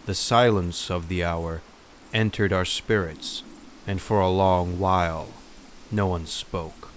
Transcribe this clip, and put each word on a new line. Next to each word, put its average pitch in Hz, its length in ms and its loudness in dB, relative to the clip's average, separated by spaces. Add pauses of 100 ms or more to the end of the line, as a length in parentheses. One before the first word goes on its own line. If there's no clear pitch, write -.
the 101 80 -2
silence 104 760 2
of 87 180 -2
the 87 160 0
hour 82 380 -4 (500)
entered 107 400 2
our 92 120 2
spirits, - 800 -2 (440)
and 98 140 -2
for 107 200 2
a 95 80 4
long 92 500 4
while 87 500 0 (600)
no 104 160 2
one 87 200 -2
spoke. - 720 -8